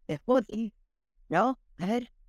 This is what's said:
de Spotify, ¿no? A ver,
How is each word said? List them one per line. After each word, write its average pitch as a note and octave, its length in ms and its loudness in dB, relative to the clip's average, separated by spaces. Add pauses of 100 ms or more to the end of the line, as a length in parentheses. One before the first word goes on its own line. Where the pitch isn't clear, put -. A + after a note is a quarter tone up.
de D#3 80 -4
Spotify, A3+ 580 -2 (560)
¿no? G#3+ 300 2 (200)
A F3+ 80 -4
ver, A#3+ 260 -4 (160)